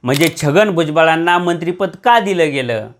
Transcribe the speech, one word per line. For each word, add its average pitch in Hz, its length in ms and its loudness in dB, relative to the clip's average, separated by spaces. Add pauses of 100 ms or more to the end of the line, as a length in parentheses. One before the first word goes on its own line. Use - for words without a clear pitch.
म्हणजे 143 260 0 (140)
छगन 175 260 2
भुजबळांना 165 680 2
मंत्रिपद 175 520 -4 (140)
का 240 160 4
दिलं 180 320 0
गेलं 120 360 -4 (120)